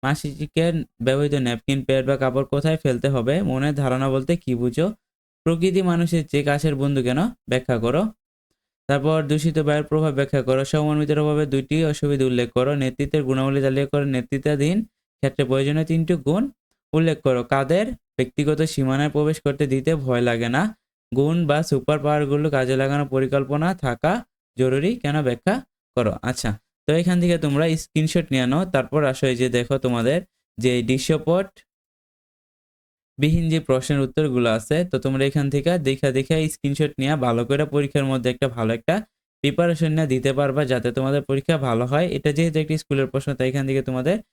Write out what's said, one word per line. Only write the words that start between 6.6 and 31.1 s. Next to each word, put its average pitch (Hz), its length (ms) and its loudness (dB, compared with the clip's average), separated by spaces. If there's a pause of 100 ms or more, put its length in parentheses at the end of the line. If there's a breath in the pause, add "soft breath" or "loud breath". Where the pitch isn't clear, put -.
বন্ধু 139 280 0
কেন? 127 160 0 (300)
ব্যাখ্যা 127 280 0
করো। 123 240 0 (880)
তারপর 143 340 2
দূষিত 151 360 0
বায়ুর 147 260 0
প্রভাব 156 300 0
ব্যাখ্যা 139 260 0
করো। 131 240 0
সহমর্মিতার 151 580 0
অভাবে 151 220 2
দুইটি 135 300 -2 (100)
অসুবিধা 143 400 0
উল্লেখ 123 220 2 (100)
করো। 131 180 2
নেতৃত্বের 139 480 -2
গুণাবলী 135 380 0
তালিকা 135 300 0
করো। 143 140 0
নেতৃত্বাধীন 139 720 0 (460)
ক্ষেত্রে 135 220 0
প্রয়োজনীয় 139 400 0
তিনটি 165 280 0 (120)
গুণ 180 180 0 (500)
উল্লেখ 160 280 2
করো। 127 220 2
কাদের 143 420 2 (300)
ব্যক্তিগত 143 440 0 (140)
সীমানায় 139 400 0
প্রবেশ 151 260 0
করতে 143 280 0
দিতে 135 280 0
ভয় 127 340 0
লাগে 117 200 0
না? 135 120 2 (500)
গুণ 143 340 2
বা 143 180 2
সুপার 147 360 0
পাওয়ারগুলো 147 500 0
কাজে 131 260 2
লাগানোর 139 320 0
পরিকল্পনা 135 680 0
থাকা 139 360 -2 (460)
জরুরি 135 380 0
কেন? 147 260 -4
ব্যাখ্যা 131 340 -2 (420)
করো। 110 160 0 (100)
আচ্ছা, 123 280 -4 (360)
তো 147 40 0 (100)
এখান 180 180 2
থেকে 175 180 2
তোমরা 151 280 0 (160)
স্ক্রিনশট 160 500 -2
নিয়ে 127 160 0
নাও। 147 140 2 (120)
তারপর 139 320 0
আসো 135 220 0
এই 123 140 0
যে 131 80 2
দেখো, 120 280 0
তোমাদের 123 420 0 (380)
যে 123 160 2 (100)
দৃশ্যপট 156 640 0 (1700)